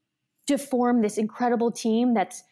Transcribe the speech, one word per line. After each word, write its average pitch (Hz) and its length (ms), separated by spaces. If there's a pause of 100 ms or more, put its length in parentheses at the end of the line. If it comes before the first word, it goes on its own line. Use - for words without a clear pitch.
(480)
to 277 100
form 247 440
this 208 160
incredible 233 540
team 233 420
that's 190 380